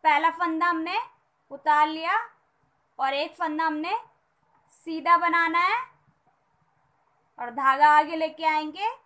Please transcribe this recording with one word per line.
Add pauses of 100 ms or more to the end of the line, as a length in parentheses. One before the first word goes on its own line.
पहला
फंदा
हमने (520)
उतार
लिया (800)
और
एक
फंदा
हमने (760)
सीधा
बनाना
है (1600)
और
धागा
आगे
लेके
आएंगे (100)